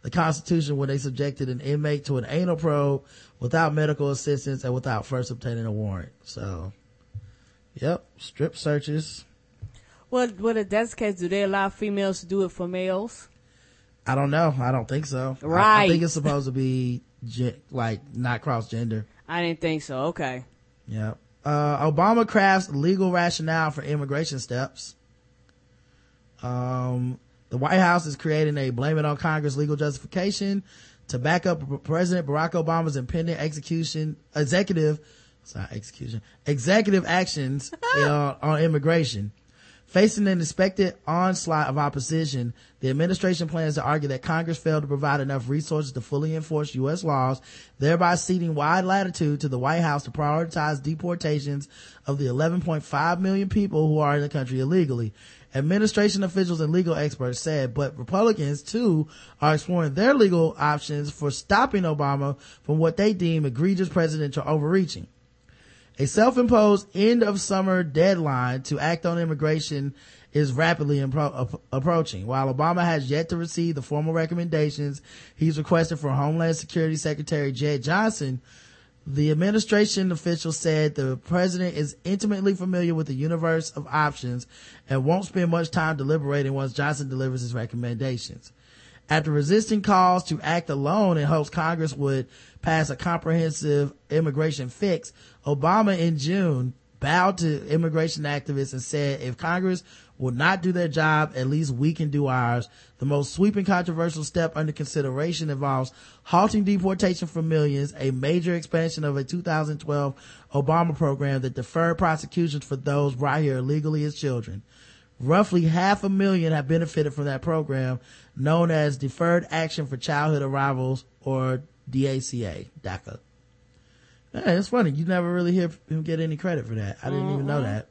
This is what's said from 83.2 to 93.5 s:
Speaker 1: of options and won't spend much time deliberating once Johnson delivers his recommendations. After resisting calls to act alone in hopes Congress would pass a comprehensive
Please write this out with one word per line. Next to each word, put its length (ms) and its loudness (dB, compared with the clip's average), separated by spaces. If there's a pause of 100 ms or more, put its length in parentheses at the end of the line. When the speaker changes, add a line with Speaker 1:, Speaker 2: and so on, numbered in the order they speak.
Speaker 1:
of 160 -10
options 600 -2 (440)
and 120 0
won't 220 2
spend 260 0
much 200 0
time 260 0
deliberating 560 0
once 220 -4
Johnson 340 -2
delivers 320 -2
his 140 -6
recommendations. 960 -6 (560)
After 220 2
resisting 520 2
calls 420 4
to 160 -4
act 280 -2
alone 480 2
in 100 0
hopes 220 2
Congress 460 -2
would 320 -2 (340)
pass 300 2
a 60 -6
comprehensive 960 0 (180)